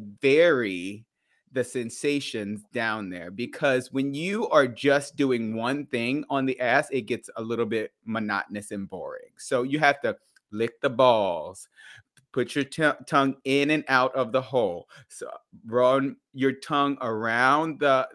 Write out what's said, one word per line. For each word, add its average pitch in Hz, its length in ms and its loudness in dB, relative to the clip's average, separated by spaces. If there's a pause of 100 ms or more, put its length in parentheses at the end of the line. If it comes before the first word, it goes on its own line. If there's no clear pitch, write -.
(220)
vary 120 840 2 (460)
the 131 120 -2
sensations 117 1080 -4
down 110 380 -4
there, 87 220 -12
because 127 600 -2
when 139 220 -2
you 185 360 -4
are 143 180 6
just 139 480 0
doing 120 400 0
one 131 320 -4
thing 127 420 -2
on 135 160 0
the 131 140 -2
ass, 127 320 2
it 131 100 -2
gets 113 360 -6
a 117 40 -8
little 113 240 -2
bit 107 260 -4 (140)
monotonous 104 680 -4
and 98 180 -8
boring. 73 480 -12
So 123 260 -2
you 139 160 -2
have 143 220 4
to 110 160 -2 (340)
lick 113 300 -4
the 139 80 2
balls, 101 760 2 (680)
put 123 200 -2
your 143 120 0
t-, - 180 -4 (240)
tongue 139 280 2 (100)
in 143 260 2
and 156 160 0
out 131 260 4
of 120 200 -2
the 127 80 2
hole, 113 480 -2 (180)
so - 220 -14 (360)
run 127 520 2 (160)
your 135 180 2
tongue 143 500 -2
around 123 800 0
the, 135 360 4